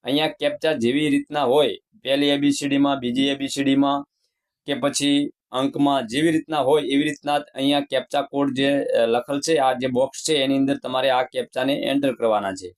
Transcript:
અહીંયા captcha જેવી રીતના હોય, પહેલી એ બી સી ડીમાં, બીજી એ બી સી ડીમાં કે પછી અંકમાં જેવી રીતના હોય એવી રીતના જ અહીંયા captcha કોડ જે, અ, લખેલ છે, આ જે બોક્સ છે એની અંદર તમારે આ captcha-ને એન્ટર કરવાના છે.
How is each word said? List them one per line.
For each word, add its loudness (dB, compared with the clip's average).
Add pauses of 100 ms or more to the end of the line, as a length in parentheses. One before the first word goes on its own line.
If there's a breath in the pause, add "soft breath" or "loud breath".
અહીંયા 0
captcha -2
જેવી 0
રીતના 0
હોય, 2 (260)
પહેલી 0
એ 2
બી 2
સી -4
ડીમાં, 2
બીજી 0
એ 0
બી -8
સી -4
ડીમાં 2 (600)
કે -4
પછી 0 (220)
અંકમાં 0
જેવી 0
રીતના -2
હોય 2
એવી 0
રીતના -2
જ -4 (140)
અહીંયા 0
captcha -4
કોડ -2
જે, 0
અ, 2
લખેલ -2
છે, 0
આ 2
જે -4
બોક્સ -2
છે 2
એની 2
અંદર 0
તમારે -2
આ 2
captcha-ને -4
એન્ટર 0
કરવાના 0
છે. -12